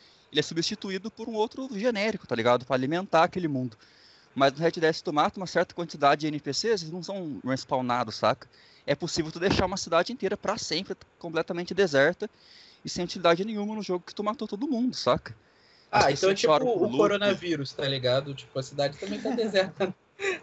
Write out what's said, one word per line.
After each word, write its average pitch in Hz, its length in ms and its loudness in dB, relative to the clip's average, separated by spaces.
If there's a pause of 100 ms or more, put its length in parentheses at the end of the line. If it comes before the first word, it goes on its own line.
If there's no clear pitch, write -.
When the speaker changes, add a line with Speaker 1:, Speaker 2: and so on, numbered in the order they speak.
(300)
Speaker 1:
ele 139 100 0
é - 20 -2
substituído 190 680 -6
por 226 200 -12
um 226 40 -10
outro 226 320 -4 (120)
genérico, 214 480 -2
tá - 100 -4
ligado? 120 300 2
Pra 139 100 0
alimentar 165 480 2
aquele 175 240 -2
mundo. 127 260 -2 (600)
Mas 135 180 4
no 139 60 -12
Red 165 140 2
Dead, 160 200 2
se - 100 -6
tu 170 120 -4
mata 180 260 2
uma 180 60 -6
certa - 280 -2
quantidade 151 480 2
de 156 40 -2
N 151 120 -4
P 139 140 -6
Cs, 214 300 -2
eles 156 80 -10
não 175 120 -10
são 170 400 -8
respawnados, 123 760 -2
saca? - 300 0 (400)
É 143 80 2
possível 160 380 -4
tu 165 80 -10
deixar 190 240 2
uma 185 140 -4
cidade 170 340 0
inteira 202 240 -4
pra 208 220 -4
sempre, 180 360 -6 (240)
completamente 170 540 -4
deserta, 170 560 4 (560)
e 160 60 -8
sem 175 160 -4
utilidade 170 360 2
nenhuma 214 320 -4
no 214 80 -6
jogo 180 240 -4
que - 80 -18
tu - 80 -6
matou 214 240 -4
todo 226 220 -6
mundo, 247 260 0
saca? - 400 0 (560)
As 208 140 6
Speaker 2:
Ah, 139 80 6
então 185 160 2
é 196 60 4
Speaker 1:
pessoas 196 60 -2
Speaker 2:
tipo 160 120 4
Speaker 1:
choram 143 140 4
por 233 100 2
Speaker 2:
o 165 80 4
Speaker 1:
luto. 117 140 0
Speaker 2:
coronavírus, 190 720 2
tá 143 160 -2
ligado? 135 460 0
Tipo, - 240 -10
a 135 40 -4
cidade 143 360 -4
também 202 240 -6
tá - 80 -2
deserta. 196 640 0 (480)